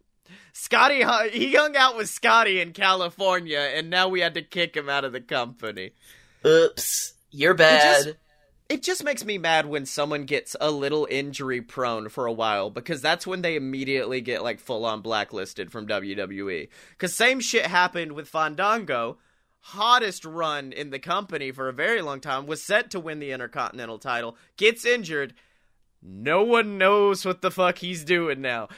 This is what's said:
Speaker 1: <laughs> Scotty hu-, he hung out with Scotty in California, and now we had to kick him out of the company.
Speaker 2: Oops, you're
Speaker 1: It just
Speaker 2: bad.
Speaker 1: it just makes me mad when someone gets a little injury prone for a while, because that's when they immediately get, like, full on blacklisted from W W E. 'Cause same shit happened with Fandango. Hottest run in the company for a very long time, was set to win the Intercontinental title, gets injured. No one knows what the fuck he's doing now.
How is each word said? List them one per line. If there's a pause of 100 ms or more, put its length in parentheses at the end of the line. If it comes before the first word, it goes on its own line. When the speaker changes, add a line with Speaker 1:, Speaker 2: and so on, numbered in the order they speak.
(240)
Speaker 1:
<laughs>
Scotty
hu-,
he
hung
out
with
Scotty
in
California,
and
now
we
had
to
kick
him
out
of
the
company. (540)
Speaker 2:
Oops, (180)
you're
Speaker 1:
It
just
Speaker 2:
bad. (520)
Speaker 1:
it
just
makes
me
mad
when
someone
gets
a
little
injury
prone
for
a
while,
because
that's
when
they
immediately
get,
like,
full
on
blacklisted
from
W
W
E. (300)
'Cause
same
shit
happened
with
Fandango. (440)
Hottest
run
in
the
company
for
a
very
long
time,
was
set
to
win
the
Intercontinental
title, (200)
gets
injured. (680)
No
one
knows
what
the
fuck
he's
doing
now. (100)